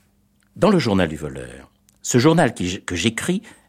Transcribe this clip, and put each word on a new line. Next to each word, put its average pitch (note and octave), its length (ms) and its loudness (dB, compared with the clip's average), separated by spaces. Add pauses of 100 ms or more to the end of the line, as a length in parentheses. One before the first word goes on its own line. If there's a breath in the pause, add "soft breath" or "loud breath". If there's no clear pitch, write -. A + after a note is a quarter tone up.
(580)
dans F3 120 4
Le F#3+ 80 4
Journal G2+ 300 2
du D#2 80 -6
voleur. C2+ 560 -12 (320)
Ce - 160 0
journal D#3 340 4
qui, F2+ 280 -6
que - 120 -10
j'écris A2+ 480 -2 (260 loud breath)